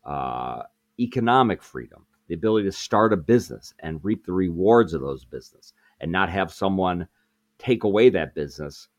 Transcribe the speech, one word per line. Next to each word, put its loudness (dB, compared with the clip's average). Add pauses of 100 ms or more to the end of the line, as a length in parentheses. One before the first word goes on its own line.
uh, -8 (380)
economic 0
freedom, -16 (220)
the -4
ability 0
to -2
start 2
a 2
business 0
and -10
reap -4
the -8
rewards 2
of -2
those -8
business -20 (280)
and -6
not 0
have -2
someone -2 (500)
take -2
away 6
that 0
business -10 (120)